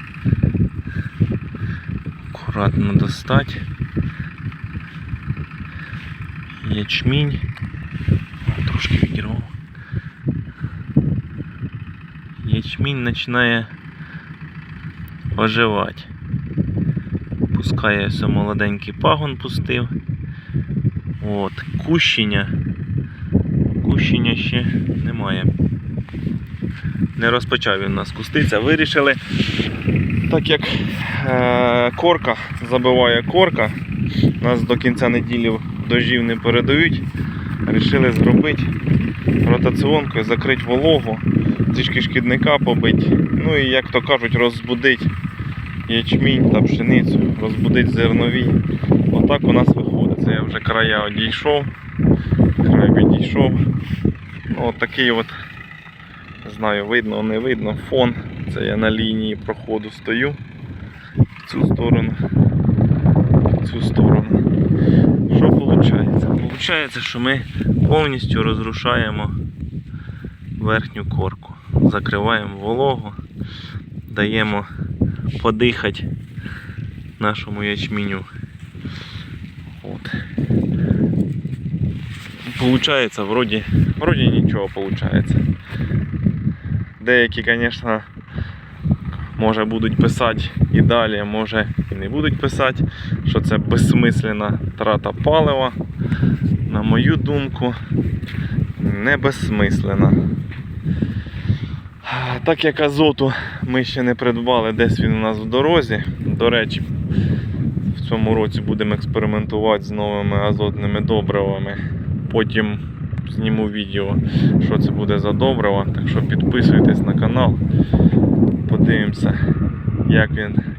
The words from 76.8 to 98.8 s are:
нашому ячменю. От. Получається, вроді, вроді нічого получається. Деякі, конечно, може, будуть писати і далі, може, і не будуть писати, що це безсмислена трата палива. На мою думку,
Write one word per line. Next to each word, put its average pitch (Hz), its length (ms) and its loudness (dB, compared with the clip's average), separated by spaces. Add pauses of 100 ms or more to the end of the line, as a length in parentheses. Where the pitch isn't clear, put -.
нашому 104 440 -4
ячменю. 101 560 -4 (1600)
От. - 320 -10 (2500)
Получається, 127 600 2
вроді, 107 400 0 (360)
вроді 143 300 2
нічого 101 460 2
получається. 98 600 0 (1700)
Деякі, 117 420 2
конечно, 117 580 0 (1400)
може, 110 260 2
будуть 110 320 -2
писати 117 460 2 (300)
і - 80 6
далі, 110 420 2
може, 107 460 -2 (240)
і - 20 -6
не 98 140 -6
будуть 147 300 0
писати, 131 460 0 (420)
що 117 140 2
це - 180 2
безсмислена 110 1000 2 (200)
трата 104 340 -2
палива. 143 600 2 (1000)
На 107 120 -2
мою 117 340 4
думку, 131 580 -2 (1300)